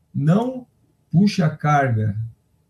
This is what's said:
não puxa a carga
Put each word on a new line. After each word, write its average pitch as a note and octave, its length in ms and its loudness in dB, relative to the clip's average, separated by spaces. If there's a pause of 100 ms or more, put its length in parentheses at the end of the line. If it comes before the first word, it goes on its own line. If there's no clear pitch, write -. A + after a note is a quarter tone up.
(140)
não G#3+ 520 0 (460)
puxa F#3+ 340 2
a D3+ 40 2
carga A#2 680 -2 (520)